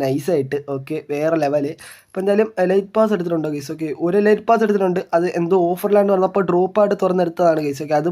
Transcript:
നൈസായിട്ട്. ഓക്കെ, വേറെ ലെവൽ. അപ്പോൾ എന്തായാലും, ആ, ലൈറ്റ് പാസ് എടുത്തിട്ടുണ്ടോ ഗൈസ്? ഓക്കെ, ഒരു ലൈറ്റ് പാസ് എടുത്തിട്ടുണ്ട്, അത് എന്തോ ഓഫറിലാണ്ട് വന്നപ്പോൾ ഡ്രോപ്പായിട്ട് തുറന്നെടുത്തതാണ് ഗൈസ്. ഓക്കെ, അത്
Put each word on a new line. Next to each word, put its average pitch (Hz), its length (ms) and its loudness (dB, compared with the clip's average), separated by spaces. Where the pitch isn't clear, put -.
നൈസായിട്ട്. 139 560 -2
ഓക്കെ, 139 220 -8
വേറെ 156 320 -2
ലെവൽ. 143 220 0
അപ്പോൾ 190 140 -10
എന്തായാലും, 208 360 2
ആ, 185 140 0
ലൈറ്റ് 196 240 0
പാസ് 220 200 2
എടുത്തിട്ടുണ്ടോ 165 380 -2
ഗൈസ്? 143 220 -8
ഓക്കെ, 156 120 -6
ഒരു 202 180 2
ലൈറ്റ് 214 240 4
പാസ് 226 160 4
എടുത്തിട്ടുണ്ട്, 190 340 0
അത് 170 120 2
എന്തോ 170 180 2
ഓഫറിലാണ്ട് 202 460 2
വന്നപ്പോൾ 185 340 0
ഡ്രോപ്പായിട്ട് 185 520 2
തുറന്നെടുത്തതാണ് 175 680 2
ഗൈസ്. 139 180 -6
ഓക്കെ, 151 160 0
അത് 175 100 -2